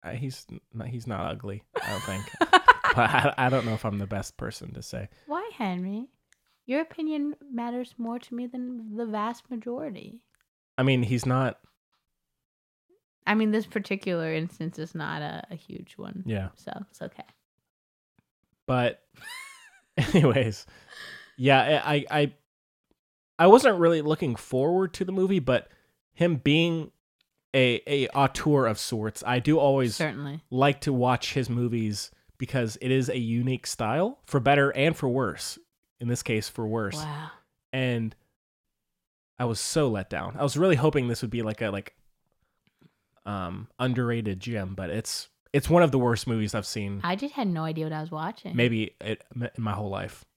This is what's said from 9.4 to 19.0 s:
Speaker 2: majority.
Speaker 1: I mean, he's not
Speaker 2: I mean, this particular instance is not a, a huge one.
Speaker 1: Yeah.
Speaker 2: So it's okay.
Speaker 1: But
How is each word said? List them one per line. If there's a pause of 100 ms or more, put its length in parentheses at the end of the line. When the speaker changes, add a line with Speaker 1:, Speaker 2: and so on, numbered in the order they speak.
Speaker 2:
majority. (560)
Speaker 1:
I
mean,
he's
not (1700)
Speaker 2:
I
mean,
this
particular
instance
is
not
a,
a
huge
one.
Speaker 1:
Yeah.
Speaker 2:
So (180)
it's
okay. (1400)
Speaker 1:
But (960)